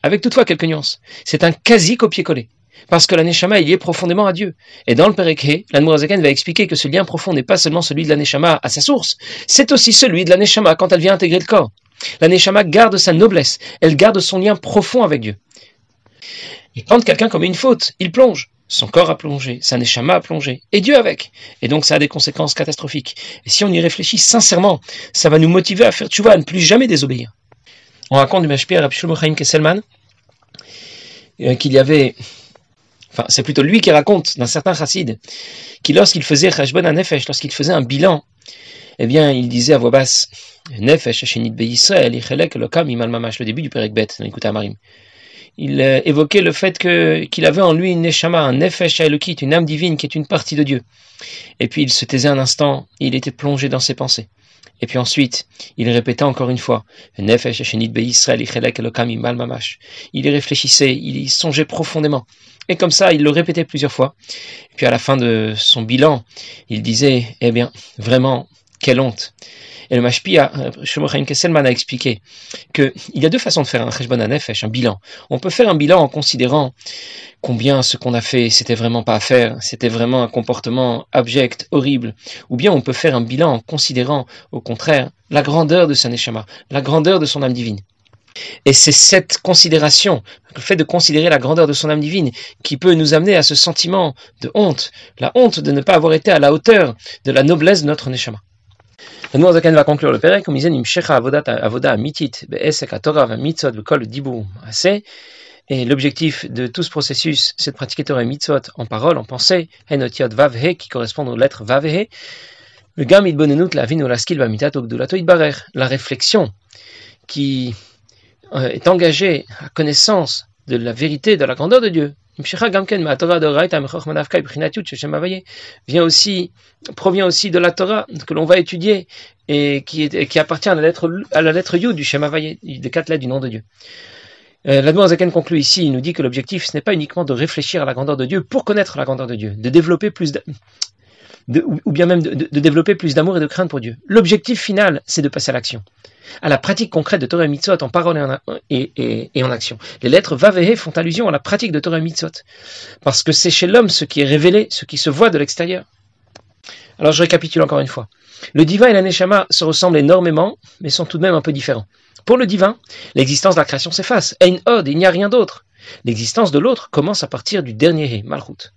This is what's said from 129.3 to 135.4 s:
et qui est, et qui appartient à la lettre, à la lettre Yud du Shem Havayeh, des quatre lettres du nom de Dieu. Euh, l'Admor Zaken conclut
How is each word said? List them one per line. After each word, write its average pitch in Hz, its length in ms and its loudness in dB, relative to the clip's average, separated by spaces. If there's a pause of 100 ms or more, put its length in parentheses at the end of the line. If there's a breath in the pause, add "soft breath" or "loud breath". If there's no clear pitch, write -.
et 143 360 -2
qui 156 200 -6
est, 151 100 -6
et 165 140 -2
qui - 100 0
appartient 151 300 -2
à 180 80 2
la 151 60 0
lettre, 165 280 0 (220)
à 160 100 2
la 160 80 4
lettre 175 260 -2
Yud 202 200 0
du 143 80 -6
Shem 143 180 -2
Havayeh, 156 400 -6
des 131 280 -12
quatre 160 180 -4
lettres 160 120 -2
du 127 60 -8
nom 131 140 -4
de 131 80 -8
Dieu. 110 160 -12 (1040 loud breath)
Euh, 135 140 4
l'Admor 170 260 4
Zaken 170 240 2
conclut 165 260 0